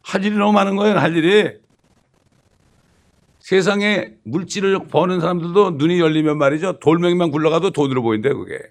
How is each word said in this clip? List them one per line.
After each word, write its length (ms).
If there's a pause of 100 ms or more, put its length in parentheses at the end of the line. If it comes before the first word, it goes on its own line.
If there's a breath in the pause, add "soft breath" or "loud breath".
할 220
일이 120
너무 160
많은 240
거예요, 220
할 160
일이. 460 (1800)
세상에 840
물질을 640
버는 320
사람들도 520
눈이 280
열리면 380
말이죠. 400
돌멩이만 520
굴러가도 400
돈으로 320
보인대요, 360
그게. 200 (120)